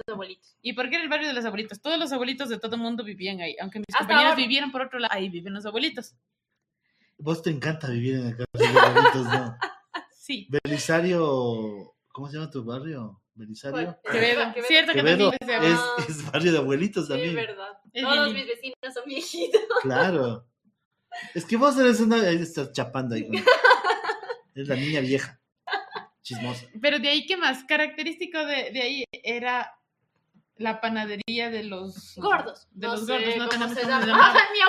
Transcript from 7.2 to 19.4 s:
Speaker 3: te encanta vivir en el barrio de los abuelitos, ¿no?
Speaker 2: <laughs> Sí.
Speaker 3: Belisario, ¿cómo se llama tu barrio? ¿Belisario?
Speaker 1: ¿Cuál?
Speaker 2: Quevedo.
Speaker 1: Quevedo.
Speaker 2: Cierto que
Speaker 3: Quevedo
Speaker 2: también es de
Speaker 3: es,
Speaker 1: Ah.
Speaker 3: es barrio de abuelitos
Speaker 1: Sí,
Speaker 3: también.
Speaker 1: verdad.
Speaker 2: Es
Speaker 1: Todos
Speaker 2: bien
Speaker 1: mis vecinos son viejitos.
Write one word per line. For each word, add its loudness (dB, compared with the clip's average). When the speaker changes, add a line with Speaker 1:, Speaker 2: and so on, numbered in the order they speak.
Speaker 3:
te -2
encanta -4
vivir 0
en -2
el -4
barrio 2
de 2
los 10
abuelitos, 6
¿no? -2
Speaker 2:
<laughs> -12
Sí. -12
Speaker 3:
Belisario, 0
¿cómo -12
se -10
llama -8
tu -10
barrio? -10
¿Belisario? -8
Speaker 1:
¿Cuál? -4
Speaker 2:
Quevedo. 2
Speaker 1:
Quevedo. -6
Speaker 2:
Cierto 6
que 2
Speaker 3:
Quevedo 6
Speaker 2:
también -2
es -12
de 4
Speaker 3:
es, 4
Speaker 1:
Ah. -2
Speaker 3:
es -8
barrio 2
de 6
abuelitos 0
Speaker 1:
Sí, -6
Speaker 3:
también. -2
Speaker 1:
verdad. -8
Speaker 2:
Es -6
Speaker 1:
Todos 2
Speaker 2:
bien -
Speaker 1:
mis -8
vecinos -10
son -8
viejitos. 0